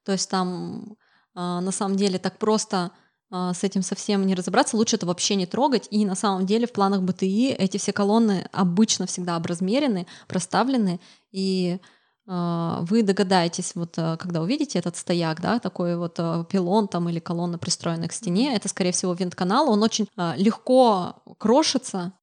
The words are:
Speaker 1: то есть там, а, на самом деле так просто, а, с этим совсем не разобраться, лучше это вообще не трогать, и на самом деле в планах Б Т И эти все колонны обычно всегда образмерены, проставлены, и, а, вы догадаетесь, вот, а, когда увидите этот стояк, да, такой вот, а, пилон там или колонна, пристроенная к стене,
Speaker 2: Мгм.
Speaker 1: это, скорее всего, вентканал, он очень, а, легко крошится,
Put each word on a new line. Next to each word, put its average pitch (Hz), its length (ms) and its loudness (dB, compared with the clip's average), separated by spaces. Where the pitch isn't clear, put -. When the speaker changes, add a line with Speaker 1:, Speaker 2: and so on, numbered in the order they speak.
Speaker 1:
то 196 80 -2
есть 190 180 -2
там, 180 640 -4
а, 180 260 -4
на 185 120 -2
самом 196 240 -2
деле 190 220 2
так 190 200 -6
просто, 214 520 0
а, 180 240 -2
с 175 100 -4
этим 190 180 0
совсем 196 440 0
не 190 80 2
разобраться, 190 420 2
лучше 226 200 2
это 185 100 -4
вообще 180 300 0
не 185 100 0
трогать, 240 440 0
и 208 160 2
на 190 80 -2
самом 190 320 0
деле 220 200 2
в 233 60 -8
планах 196 300 2
Б 185 100 0
Т 185 140 -2
И 214 260 2
эти 190 260 0
все 196 140 -4
колонны 208 600 2
обычно 190 540 2
всегда 175 300 -4
образмерены, 185 720 0
проставлены, 196 680 0
и, 185 460 0
а, 170 520 -2
вы 208 200 4
догадаетесь, 190 720 2
вот, 170 240 -6
а, 165 180 0
когда 170 260 -4
увидите 254 360 -2
этот 170 180 -4
стояк, 165 440 -2
да, 175 180 0
такой 175 380 -2
вот, 170 240 -6
а, 170 240 -2
пилон 190 440 2
там 170 200 -2
или 170 120 -2
колонна, 170 380 -4
пристроенная 165 500 -4
к - 40 -16
стене, 190 360 0
Speaker 2:
Мгм. 254 80 0
Speaker 1:
это, 202 120 -6
скорее 180 240 -2
всего, 180 220 -2
вентканал, 185 560 0
он 208 120 4
очень, 220 240 0
а, 170 220 -4
легко 220 800 4
крошится, 202 720 2